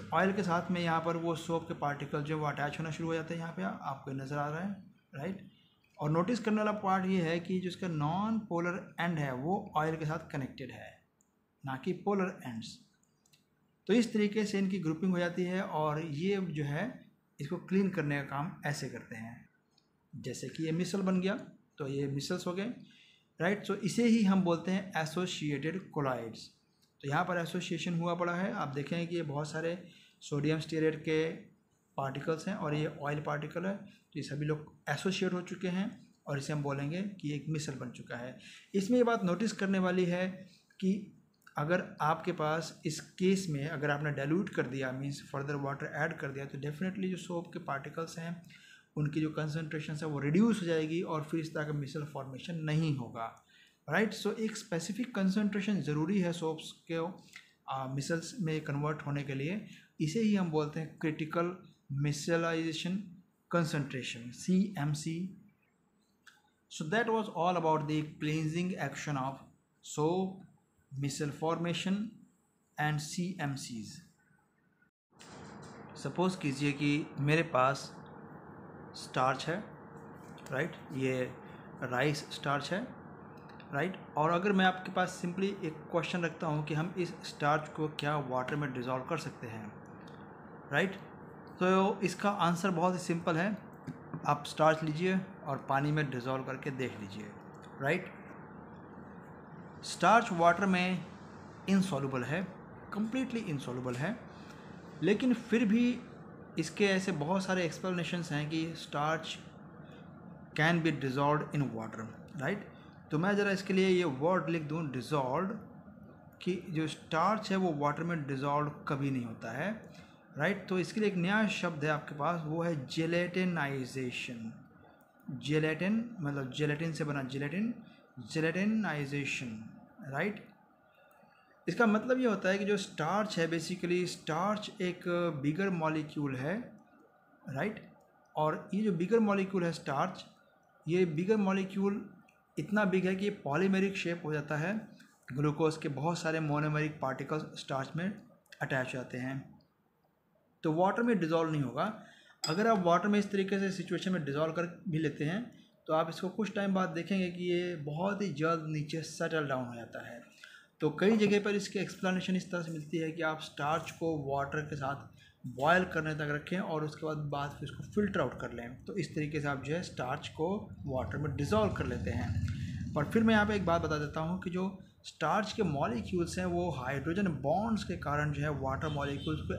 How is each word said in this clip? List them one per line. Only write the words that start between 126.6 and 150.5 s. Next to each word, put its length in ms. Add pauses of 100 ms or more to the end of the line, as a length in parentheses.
से 100
बना 200
gelatin, 500 (600)
gelatinization, 1200 (600)
right। 320 (1200)
इसका 180
मतलब 340
ये 80
होता 220
है 80
कि 80
जो 120
starch 600
है, 120
basically 560
starch 640 (100)
एक 220 (380)
bigger 280
molecule 640
है, 200 (920)
right। 340 (520)
और 380
ये 100
जो 100
बिगर 260
मॉलिक्यूल 440
है 100
starch, 520 (600)
ये 200
बिगर 320
molecule 640 (540)
इतना 280
बिग 200
है 100
कि 100
ये 60 (120)
polymeric 540
shape 280
हो 80
जाता 240
है, 180 (580)
Glucose 440
के 120
बहुत 300
सारे 200
monomeric 640
particles 420 (160)
starch 360
में 160 (500)
अटैच 260
हो 40
जाते 260
हैं, 220 (1200)